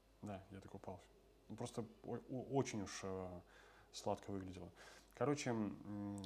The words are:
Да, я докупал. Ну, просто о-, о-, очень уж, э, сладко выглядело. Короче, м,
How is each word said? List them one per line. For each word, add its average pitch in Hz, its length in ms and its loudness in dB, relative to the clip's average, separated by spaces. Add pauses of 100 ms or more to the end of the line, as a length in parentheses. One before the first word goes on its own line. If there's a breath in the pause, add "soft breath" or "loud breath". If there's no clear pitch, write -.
(220)
Да, 95 300 -4
я 95 80 -8
докупал. 98 420 -8 (480)
Ну, 107 60 -6
просто 120 280 0 (200)
о-, 117 160 -2 (100)
о-, 127 220 -2
очень 120 320 4
уж, - 200 -4
э, 92 380 -2 (500 loud breath)
сладко - 380 2
выглядело. 92 420 -4 (440 loud breath)
Короче, 143 340 6
м, 101 680 2 (100)